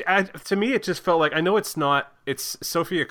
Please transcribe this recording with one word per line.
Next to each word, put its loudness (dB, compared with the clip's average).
I, 4
to -4
me, 0
it 0
just -4
felt 4
like, 2
I 0
know 2
it's -4
not, 0
it's -6
Sofia -2